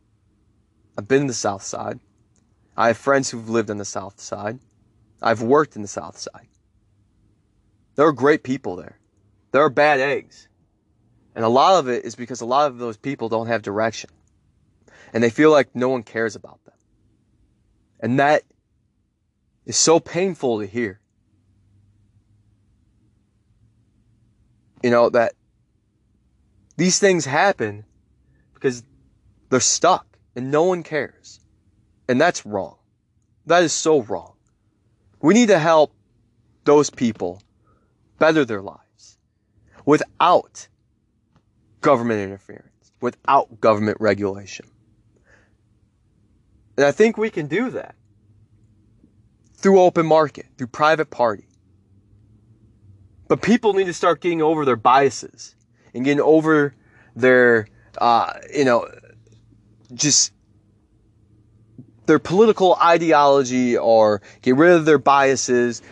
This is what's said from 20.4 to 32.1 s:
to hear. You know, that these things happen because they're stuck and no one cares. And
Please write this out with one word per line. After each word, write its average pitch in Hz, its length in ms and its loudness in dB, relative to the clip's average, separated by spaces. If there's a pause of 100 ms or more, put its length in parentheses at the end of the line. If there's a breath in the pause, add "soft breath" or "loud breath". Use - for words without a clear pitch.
to 104 60 -8
hear. 101 340 -8 (3750)
You 123 80 2
know, 120 180 4
that 117 240 0 (1400)
these 175 240 0
things 185 260 2
happen 131 600 -4 (680)
because 123 300 -6 (640)
they're 127 100 0
stuck - 460 0 (300)
and 131 160 -8
no 151 120 0
one 180 200 -2
cares. - 560 -12 (680)
And 127 140 0